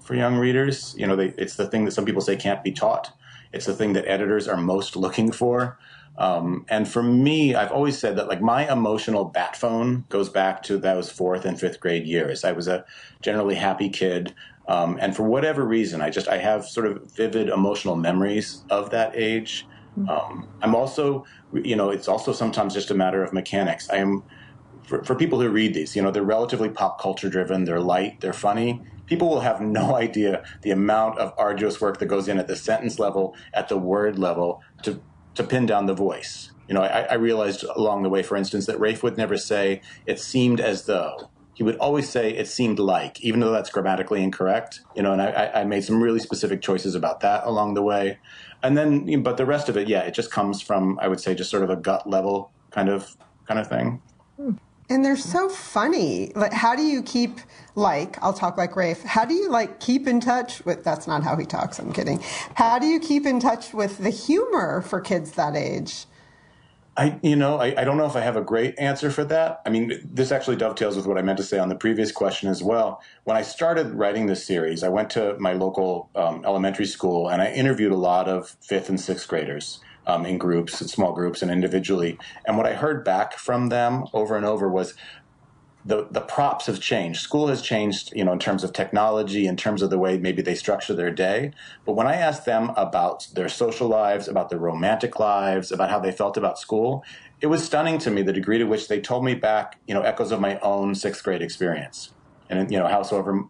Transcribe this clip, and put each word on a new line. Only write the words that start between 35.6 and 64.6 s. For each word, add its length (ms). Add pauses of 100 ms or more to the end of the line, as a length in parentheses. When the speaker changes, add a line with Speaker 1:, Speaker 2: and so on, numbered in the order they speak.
Speaker 1:
down 200
the 80
voice. 580 (160)
You 60
know, 80
I, 220
I 100
realized 500
along 400
the 60
way, 120
for 140
instance, 300
that 160
Rafe 200
would 160
never 200
say, 440 (240)
"It 140
seemed 400
as 280
though." 420 (240)
He 100
would 140
always 320
say, 220
"It 160
seemed 320
like," 420
even 180
though 120
that's 180
grammatically 540
incorrect, 580 (140)
you 80
know, 80
and 100
I, 80
I, 320
I 20
made 200
some 180
really 180
specific 420
choices 340
about 240
that 260
along 300
the 80
way. 340 (460)
And 120
then, 460
but 160
the 80
rest 240
of 80
it, 100
yeah, 140
it 140
just 160
comes 280
from, 400
I 80
would 120
say, 160
just 160
sort 120
of 60
a 60
gut 340
level 420 (200)
kind 180
of, 260 (320)
kind 120
of 80
thing. 340 (360)
Speaker 2:
Hmm. 160 (360)
Speaker 3:
And 140
they're 140
so 320
funny. 840
Like, 200
how 200
do 80
you 220
keep, 380 (340)
like, 480
I'll 100
talk 220
like 220
Rafe, 260
how 220
do 80
you, 160
like, 320
keep 260
in 140
touch 420
with, 220
that's 220
not 160
how 120
he 100
talks, 320
I'm 140
kidding. 320 (300)
How 260
do 60
you 160
keep 240
in 160
touch 320
with 240
the 120
humor 720